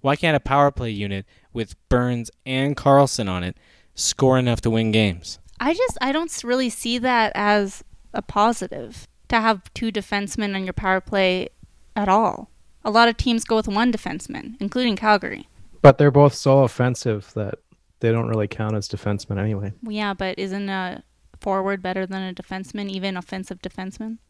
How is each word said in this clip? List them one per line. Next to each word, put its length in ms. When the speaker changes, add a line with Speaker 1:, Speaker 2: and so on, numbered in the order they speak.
Speaker 1:
Why 120
can't 220
a 40
power 300
play 200
unit 360
with 220
Burns 420
and 300
Carlson 520
on 140
it 140
score 420
enough 240
to 80
win 220
games? 480
Speaker 2:
I 160
just, 260
I 120
don't 180
s-, 140
really 260
see 280
that 360
as 480
a 80
positive, 880
to 120
have 340
two 160
defensemen 640
on 100
your 100
power 260
play 480
at 120
all. 420
A 80
lot 160
of 80
teams 260
go 140
with 100
one 260
defenseman, 680
including 360
Calgary. 520
Speaker 3:
But 160
they're 120
both 240
so 300
offensive 680
that 260
they 100
don't 180
really 200
count 260
as 140
defensemen 500
anyway. 340
Speaker 2:
Well, 100
yeah, 220
but 240
isn't 300
a 340
forward 400
better 260
than 160
a 120
defenseman, 560
even 260
offensive 460
defenseman? 560